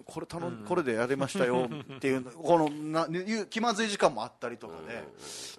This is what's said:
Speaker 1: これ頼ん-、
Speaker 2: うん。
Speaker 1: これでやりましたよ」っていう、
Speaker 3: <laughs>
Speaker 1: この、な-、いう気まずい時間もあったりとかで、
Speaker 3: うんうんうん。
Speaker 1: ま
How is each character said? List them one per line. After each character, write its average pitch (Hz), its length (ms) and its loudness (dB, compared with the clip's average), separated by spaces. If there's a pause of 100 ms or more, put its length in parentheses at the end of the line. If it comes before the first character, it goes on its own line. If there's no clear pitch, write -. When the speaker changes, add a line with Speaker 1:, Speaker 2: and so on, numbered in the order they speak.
Speaker 1:
こ - 160 -12
れ 160 60 -8
頼 170 240 -6
ん-、 117 120 -10
Speaker 2:
う - 20 -14
ん。 - 20 -12
Speaker 1:
こ 175 80 -2
れ 175 80 2
で 127 120 2
や 113 120 2
り 131 100 2
ま 135 120 0
し - 100 -4
た 135 80 4
よ」 123 240 2 (260)
っ 131 40 -14
て 139 80 0
い 131 80 4
う、 131 100 -2
Speaker 3:
<laughs> 127 80 -16
Speaker 1:
こ 165 240 6
の、 156 120 6
な-、 156 380 -2
い 185 280 -2
う 208 100 -2
気 - 160 -4
ま 233 140 2
ず 214 80 0
い 226 40 0
時 202 120 -2
間 175 120 8
も 110 120 -4
あ 123 40 -6
っ - 120 -12
た 123 100 -6
り 117 80 -10
と 117 100 -14
か 82 100 -12
で、 80 40 -12
Speaker 3:
う 80 40 -10
ん - 40 -10
う 117 40 -8
ん - 20 -6
う 110 40 -8
ん。 82 40 -10
Speaker 1:
ま 73 40 -16 (520)